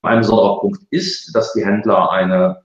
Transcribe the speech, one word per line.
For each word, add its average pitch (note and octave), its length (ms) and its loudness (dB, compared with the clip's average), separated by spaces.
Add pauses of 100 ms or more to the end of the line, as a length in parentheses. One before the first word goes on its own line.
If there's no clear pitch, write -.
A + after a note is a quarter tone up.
ein A2+ 160 2
besonderer G#2 420 2
Punkt - 300 -4
ist, - 440 -6
dass A2+ 200 -2
die G#2+ 100 -2
Händler G2+ 460 0
eine F#2 540 0